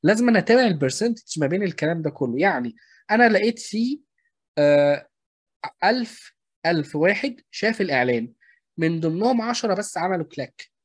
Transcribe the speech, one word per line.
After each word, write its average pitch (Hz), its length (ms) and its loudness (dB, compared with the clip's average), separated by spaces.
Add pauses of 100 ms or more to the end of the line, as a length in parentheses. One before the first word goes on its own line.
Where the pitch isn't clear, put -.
لازم 220 260 4
انا 226 100 4
اتابع 240 280 4
البرسنتج 175 720 -2
ما 143 60 2
بين 180 160 -2
الكلام 165 400 -4
ده 151 80 -2
كله. 127 280 -4
يعني 139 380 -2 (340)
انا 233 180 6
لقيت 220 300 2
فيه، 247 400 -4 (600)
آه، 143 500 4 (760)
ألف، 226 500 -2 (320)
ألف 160 300 -2
واحد 202 440 0 (100)
شاف 220 300 -4
الاعلان، 123 520 0 (460)
من 165 220 0
ضمنهم 208 420 0
عشرة 233 320 -2
بس 196 240 -6
عملوا 175 260 -2
كليك - 460 -14 (140)